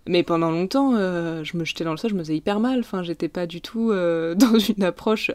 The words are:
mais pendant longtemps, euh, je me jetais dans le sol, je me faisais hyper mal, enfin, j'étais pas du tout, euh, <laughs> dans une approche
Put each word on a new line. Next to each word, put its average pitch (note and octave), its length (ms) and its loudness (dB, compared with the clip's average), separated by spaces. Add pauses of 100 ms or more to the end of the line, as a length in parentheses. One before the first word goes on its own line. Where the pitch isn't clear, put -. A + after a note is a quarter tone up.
mais F3 160 4
pendant E3 300 0
longtemps, B3 420 2
euh, E3+ 480 -2
je D#3 140 -8
me E3 80 -2
jetais - 180 -6
dans E3 80 -2
le D#3 60 -4
sol, A3+ 140 -2
je G#3 40 -2
me F3+ 60 0
faisais D#3 160 -2
hyper G3+ 240 0
mal, B3+ 200 0
enfin, F#3+ 220 -4
j'étais E3+ 260 -4
pas F3+ 180 -4
du E3+ 140 -10
tout, A3+ 300 -2
euh, E3+ 440 0
<laughs> - 20 -4
dans A3+ 220 6
une G3 260 0
approche G#3+ 500 -2